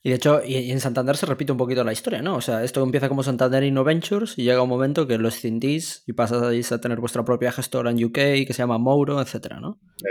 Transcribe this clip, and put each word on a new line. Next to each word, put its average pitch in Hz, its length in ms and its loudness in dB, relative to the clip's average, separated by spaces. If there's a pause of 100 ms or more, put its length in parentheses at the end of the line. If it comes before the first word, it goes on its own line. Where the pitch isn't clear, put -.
Y 131 100 -2
de 127 40 4
hecho, 147 300 4
y, 131 140 -4
y 123 120 -4
en 131 100 0
Santander 131 360 0
se 190 100 -2
repite 143 240 -2
un 131 80 0
poquito 127 240 0
la 113 80 0
historia, - 320 -4
¿no? 175 140 -2
O - 40 -2
sea, 113 220 -2
esto 127 220 0
empieza 131 240 0
como 135 160 0
Santander 131 400 2
Innoventures 160 720 0
y 127 60 -2
llega 123 180 4
un 127 60 2
momento 135 400 0
que 117 100 2
lo 113 80 2
escindís 120 800 -2
y 123 60 -8
pasáis 120 580 0
a 120 100 -2
tener 117 200 -2
vuestra 117 240 -2
propia 123 260 2
gestora 123 400 -2
en 117 140 2
U 117 80 0
K 139 80 0 (260)
que 127 60 -6
se 131 100 -2
llama 120 160 0
Mouro, 139 420 2
etcétera, - 380 -8
¿no? 185 220 -12 (300)